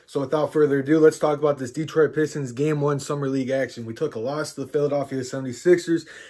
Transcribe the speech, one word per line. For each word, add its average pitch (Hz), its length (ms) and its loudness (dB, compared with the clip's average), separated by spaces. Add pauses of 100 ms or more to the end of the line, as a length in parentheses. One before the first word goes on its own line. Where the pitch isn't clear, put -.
so - 140 -4
without 143 340 -2
further 143 260 4
ado, 147 200 4
let's 156 180 8
talk 151 220 0
about 147 180 2
this 127 140 -8
Detroit 151 420 0
Pistons 147 380 -2
Game 151 280 0
One 143 200 0
Summer 143 280 -4
League 135 220 -2
action. 127 380 -4
We 113 80 -8
took 156 180 -4
a 113 60 -8
loss 147 340 -6
to 139 80 -8
the 131 60 -8
Philadelphia 139 560 -2
seventy-sixers, 135 840 0 (240)